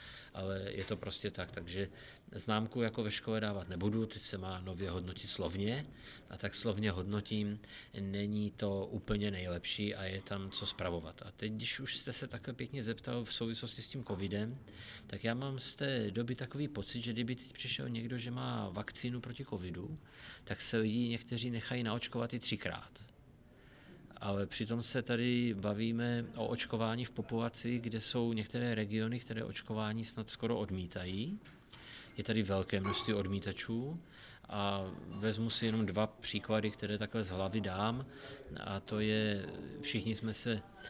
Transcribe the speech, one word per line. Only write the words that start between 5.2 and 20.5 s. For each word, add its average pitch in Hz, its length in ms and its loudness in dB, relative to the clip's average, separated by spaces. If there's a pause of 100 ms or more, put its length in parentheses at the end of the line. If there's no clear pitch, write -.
slovně 101 600 2 (440)
a 95 60 -8
tak - 180 -2
slovně 107 360 4
hodnotím, 104 680 0 (400)
není 104 500 0
to 98 360 0
úplně 104 440 2
nejlepší 90 640 0
a 98 100 -4
je 95 180 -2
tam 95 280 -4
co - 160 0
spravovat. 85 600 -2
A 98 40 -12
teď, 107 220 -4
když 110 280 0
už - 180 0
jste 131 140 -2
se - 140 0
takhle - 280 -6
pěkně 127 280 -4
zeptal 117 420 -2
v - 100 -2
souvislosti 113 480 0
s - 60 -2
tím 131 160 -4
covidem, 104 540 0 (480)
tak 101 180 -6
já 117 100 4
mám 135 240 -2
z - 160 2
té 127 360 2
doby 120 240 0
takový 139 340 -2
pocit, 113 340 -2
že 120 100 -2
kdyby 120 220 0
teď - 180 -12
přišel - 360 0
někdo, 120 300 -2
že 120 120 -4
má 120 380 -2
vakcínu 117 520 -2
proti 123 240 -6
covidu, 92 540 -4 (460)
tak - 180 0